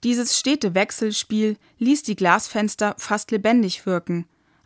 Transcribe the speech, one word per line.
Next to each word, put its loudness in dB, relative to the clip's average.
Dieses 0
stete 0
Wechselspiel -2
ließ 2
die -4
Glasfenster 0
fast -4
lebendig 0
wirken, -2